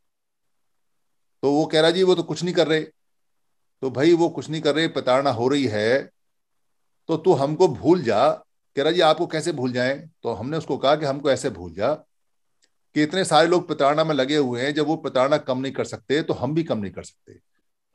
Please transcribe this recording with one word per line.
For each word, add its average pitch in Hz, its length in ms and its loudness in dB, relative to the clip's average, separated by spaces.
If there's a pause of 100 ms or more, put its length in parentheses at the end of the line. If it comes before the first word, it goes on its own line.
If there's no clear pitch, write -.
(1400)
तो 139 100 2
वो 151 140 2
कह 156 140 2
रहा 160 100 4
जी 185 120 2
वो 185 120 6
तो 170 80 0
कुछ 160 220 -8
नहीं 180 100 -2
कर 165 120 2
रहे। 156 140 0 (1000)
तो 131 80 -4
भाई 143 240 4
वो 165 140 2
कुछ 143 220 -10
नहीं 156 100 -6
कर 147 140 0
रहे, 160 140 0
प्रताड़ना 139 420 0
हो 117 180 0
रही 143 160 0
है, 110 460 0 (1000)
तो 160 80 -2
तू 175 160 2
हमको 151 360 2
भूल 143 340 0
जा। 113 280 2 (460)
कह 135 60 0
रहा 156 100 2
जी 175 80 0
आपको 160 260 4
कैसे 160 260 -4
भूल 127 200 -4
जाएं? 135 360 -4 (140)
तो 120 100 -4
हमने 123 240 -6
उसको 151 200 -4
कहा 139 200 2
कि, 151 100 -4
"हमको 139 240 -2
ऐसे 131 200 -2
भूल 87 220 -12
जा 110 220 -2 (1000)
कि 151 60 2
इतने 180 220 -2
सारे 165 240 4
लोग 175 180 2
प्रताड़ना 151 380 2
में 156 100 -2
लगे 135 220 0
हुए 123 240 0
हैं, 143 140 -2
जब 151 120 -2
वो 156 100 0
प्रताड़ना 139 420 0
कम 127 200 -4
नहीं 131 140 -6
कर 120 120 -4
सकते - 380 -4
तो 160 120 -4
हम 139 200 -4
भी 165 80 0
कम 127 160 -4
नहीं 98 140 -8
कर - 100 -14
सकते।" - 360 -20 (560)